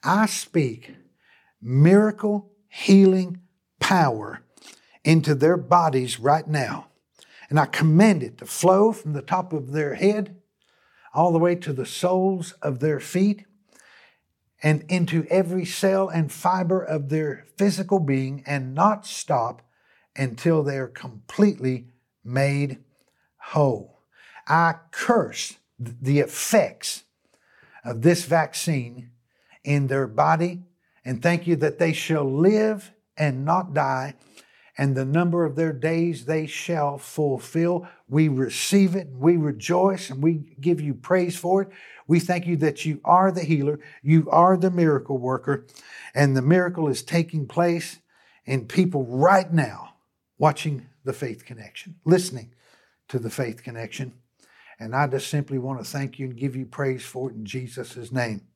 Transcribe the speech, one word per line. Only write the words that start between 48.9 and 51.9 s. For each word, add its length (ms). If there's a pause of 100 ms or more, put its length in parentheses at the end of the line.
right 460
now 440 (420)
watching 480 (180)
The 100
Faith 320
Connection, 500 (100)